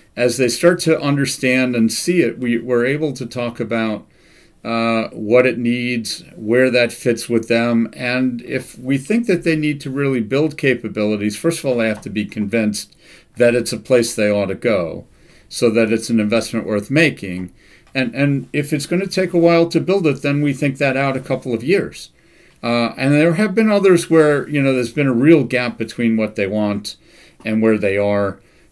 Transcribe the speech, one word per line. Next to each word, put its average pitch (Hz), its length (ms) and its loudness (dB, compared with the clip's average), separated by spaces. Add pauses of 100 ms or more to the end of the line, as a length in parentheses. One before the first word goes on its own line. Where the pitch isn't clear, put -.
(160)
As 120 220 0
they 131 100 2
start 175 340 2
to 160 180 2
understand 131 760 0
and 113 160 2
see 175 300 0
it, 120 180 0
we, 120 180 0
we're 120 280 0
able 151 280 0
to 123 120 -10
talk 120 340 -6
about, 110 480 -4 (560)
uh, 113 460 -2
what 117 360 2
it 123 140 -2
needs, 120 640 -4 (120)
where 120 360 2
that 120 220 2
fits 117 340 -2
with 113 220 0
them. 117 440 0
And 127 500 -4
if - 360 -8
we 131 180 0
think 226 300 -2
that 175 160 0
they 160 140 0
need 151 240 -2
to 135 100 -8
really 135 300 0
build 143 360 -2
capabilities, 107 800 -2
first 165 220 -2
of - 60 -6
all, 127 120 0
they 113 120 0
have 104 120 -6
to - 80 -10
be 107 160 -4
convinced 107 720 -4 (400)
that 120 180 4
it's 120 200 -2
a 110 40 -6
place 120 380 0
they 104 160 2
ought 101 160 0
to 95 80 -4
go, 87 500 -2 (420)
so - 220 0
that 110 220 2
it's 110 180 -2
an 117 100 2
investment 110 460 -2
worth 104 240 -4
making. 98 640 0 (420)
And, 127 220 -4
and 139 360 0
if 147 220 -4
it's 147 140 -4
gonna 185 180 -2
take 185 280 -4
a 175 40 2
while 170 320 4
to 165 100 0
build 185 280 0
it, 139 160 -2
then 143 180 0
we 147 100 0
think 139 280 -2
that 135 180 0
out 135 180 0
a 123 60 -6
couple - 320 -6
of 113 100 -4
years. - 460 -2 (540)
Uh, 120 340 -2
and 139 160 0
there 160 220 4
have 202 180 0
been 220 160 2
others 190 400 4
where, 151 400 4
you 147 120 0
know, 135 120 2
there's 123 180 -2
been 143 140 0
a 131 80 2
real 143 300 6
gap 123 340 -2
between 113 400 -2
what 107 180 -2
they 101 120 -2
want 104 480 -4 (500)
and 110 160 0
where 110 160 4
they 98 180 0
are, 101 440 0 (320)